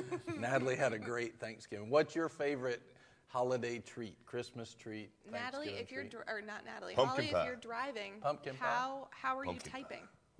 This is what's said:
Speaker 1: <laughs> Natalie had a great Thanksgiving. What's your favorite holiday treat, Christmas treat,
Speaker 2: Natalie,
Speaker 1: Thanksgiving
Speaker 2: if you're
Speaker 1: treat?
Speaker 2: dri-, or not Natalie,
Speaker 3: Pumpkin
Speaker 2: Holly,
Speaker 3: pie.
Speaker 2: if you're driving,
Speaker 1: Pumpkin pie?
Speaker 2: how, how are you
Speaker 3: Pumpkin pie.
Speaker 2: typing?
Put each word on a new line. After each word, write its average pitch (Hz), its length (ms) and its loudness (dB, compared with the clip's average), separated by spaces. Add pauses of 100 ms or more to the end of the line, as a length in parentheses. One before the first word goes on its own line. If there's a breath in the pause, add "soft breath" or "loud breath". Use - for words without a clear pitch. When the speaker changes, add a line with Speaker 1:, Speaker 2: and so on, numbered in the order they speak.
Speaker 1:
<laughs> 339 340 -4
Natalie 127 380 4
had 131 180 4
a 107 60 -2
great 117 400 -2
Thanksgiving. 110 500 -6
What's 147 260 6
your 165 140 4
favorite 127 540 0 (440 loud breath)
holiday 123 520 2
treat, 110 360 -8 (120)
Christmas 120 480 -4
treat, 107 340 -6 (160)
Speaker 2:
Natalie, 254 440 -4
Speaker 1:
Thanksgiving - 140 -4
Speaker 2:
if 233 80 -12
you're 262 100 -4
Speaker 1:
treat? 240 100 -6
Speaker 2:
dri-, 233 160 -10
or 214 140 -2
not 214 240 -8
Natalie, 190 280 -6
Speaker 3:
Pumpkin 254 220 6 (100)
Speaker 2:
Holly, 294 80 0
Speaker 3:
pie. 87 80 6
Speaker 2:
if - 60 4
you're - 80 -2
driving, 226 560 -4 (100)
Speaker 1:
Pumpkin 294 340 0
pie? 247 80 -6
Speaker 2:
how, 254 460 0
how 262 300 0
are 277 40 -2
you 269 100 0
Speaker 3:
Pumpkin - 180 -8
pie. 262 80 -6
Speaker 2:
typing? - 240 -8 (360)